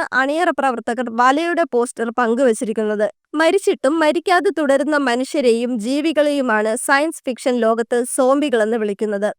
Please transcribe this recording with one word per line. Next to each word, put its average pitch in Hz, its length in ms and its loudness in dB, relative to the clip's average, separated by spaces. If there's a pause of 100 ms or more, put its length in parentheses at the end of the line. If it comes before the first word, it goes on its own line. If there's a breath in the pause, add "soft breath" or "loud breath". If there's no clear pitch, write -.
(160)
അണിയറ 294 340 0
പ്രവർത്തകർ 254 640 -4
വലയുടെ 285 520 2
പോസ്റ്റർ 240 460 -2
പങ്കുവച്ചിരിക്കുന്നത്. 220 960 0 (280)
മരിച്ചിട്ടും 330 640 2
മരിക്കാതെ 349 500 2
തുടരുന്ന 285 480 0
മനുഷ്യരെയും 247 840 0
ജീവികളെയുമാണ് 269 960 0
സയൻസ് 294 500 -2
ഫിക്ഷൻ 254 300 -2
ലോകത്ത് 226 480 0
സോംബികളെന്ന് 247 760 0
വിളിക്കുന്നത്. 208 600 -2